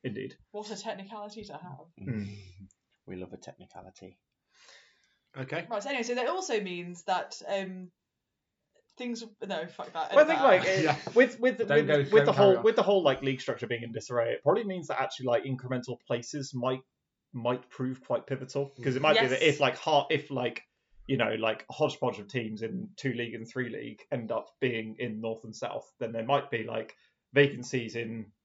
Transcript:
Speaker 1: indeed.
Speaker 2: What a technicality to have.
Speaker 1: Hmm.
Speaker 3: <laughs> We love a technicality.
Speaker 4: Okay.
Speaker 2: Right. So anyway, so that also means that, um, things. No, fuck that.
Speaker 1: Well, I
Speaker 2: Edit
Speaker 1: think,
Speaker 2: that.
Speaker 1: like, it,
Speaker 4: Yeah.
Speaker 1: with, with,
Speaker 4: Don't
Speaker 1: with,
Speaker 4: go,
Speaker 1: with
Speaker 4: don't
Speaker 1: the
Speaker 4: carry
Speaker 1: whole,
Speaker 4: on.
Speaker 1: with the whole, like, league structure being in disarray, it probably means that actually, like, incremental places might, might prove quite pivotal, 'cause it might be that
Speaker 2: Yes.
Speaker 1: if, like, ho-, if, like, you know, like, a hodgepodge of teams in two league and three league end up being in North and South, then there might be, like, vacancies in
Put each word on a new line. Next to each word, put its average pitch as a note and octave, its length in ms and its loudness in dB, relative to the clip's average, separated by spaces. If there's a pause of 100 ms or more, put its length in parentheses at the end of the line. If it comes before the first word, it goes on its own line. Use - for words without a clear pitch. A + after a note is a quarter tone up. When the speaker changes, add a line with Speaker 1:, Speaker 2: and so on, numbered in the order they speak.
Speaker 1:
indeed. G#2+ 320 -8 (160)
Speaker 2:
What G#3+ 180 -12
a G3+ 60 -8
technicality G#3 680 -12
to C#3+ 80 -16
have. D#3+ 320 -16 (120)
Speaker 1:
Hmm. G#2+ 240 -6 (460)
Speaker 3:
<laughs> - 400 -20
We F#2+ 80 -10
love F#2 160 -12
a F#2+ 40 -16
technicality. F#2 800 -20 (1200)
Speaker 4:
Okay. D3+ 320 -8
Speaker 2:
Right. G#3 140 -6
So C#4 60 -8
anyway, B3+ 160 -4
so B3 100 -2
that B3 140 -2
also E4+ 320 -2
means F3 440 -10
that, F3+ 300 -4 (140)
um, F#3+ 420 -6 (1040)
things. A#3 280 -8 (200)
No, E3+ 220 -6
fuck - 260 -14
that. - 220 -4
Speaker 1:
Well, C4+ 40 8
I D#4 40 10
Speaker 2:
Edit D#4 60 8
Speaker 1:
think, D#4+ 100 2
Speaker 2:
that. C4+ 60 2
Speaker 1:
like, G3 220 8
it, F#3+ 180 2
Speaker 4:
Yeah. D3 120 4 (200)
Speaker 1:
with, A#3+ 240 6
with, B3+ 180 4
Speaker 4:
Don't A3+ 100 0
Speaker 1:
with, D3 200 6
Speaker 4:
go, D3 100 6
Speaker 1:
with C#3 120 0
Speaker 4:
don't G#3+ 160 10
Speaker 1:
the G#3+ 60 4
Speaker 4:
carry C3 40 4 (100)
Speaker 1:
whole, G2 120 10
Speaker 4:
on. F#3+ 40 -2
Speaker 1:
with A3 140 6
the A3 80 4
whole, F#3+ 180 6
like, C3+ 200 4
league C3+ 180 0
structure A#2+ 260 -4
being A#2 160 -4
in A#2 80 -12
disarray, A#2 440 -2
it - 100 -8
probably G3 200 4
means F#3 220 -6
that - 140 -4
actually, - 260 -4
like, A#2+ 180 2
incremental B2+ 600 -6
places B2 480 -6
might, C3 280 -2 (500)
might B2 380 -4
prove B2+ 340 -6
quite A#2+ 220 -2
pivotal, C3+ 460 -6 (100)
'cause B2+ 140 0
it C#3 60 0
might D#3 180 6
be C3 80 2
that C3 120 0
Speaker 2:
Yes. D3+ 140 6
Speaker 1:
if, D3 60 -4
like, B2+ 160 2
ho-, D3 340 2
if, C#3+ 220 -2
like, B2 320 -4 (420)
you C3+ 100 0
know, A2 220 2
like, A2 320 -2
a - 20 -14
hodgepodge B2 460 -2
of G#2 80 -14
teams A2 360 -6
in G#2+ 340 -8
two C3 160 -4
league A#2 220 -6
and A2+ 140 -12
three B2+ 200 -6
league A2 320 -12 (100)
end A#2+ 220 -6
up A2 160 -4 (120)
being A2+ 380 -2
in A2 220 -6
North A2+ 240 -6
and G#2+ 100 -16
South, - 340 -8 (120)
then C#3+ 100 -6
there A#2 140 -6
might C3+ 260 0
be, A2+ 140 -4
like, A2+ 320 -8 (360)
vacancies B2+ 640 0
in A2+ 380 -8 (120)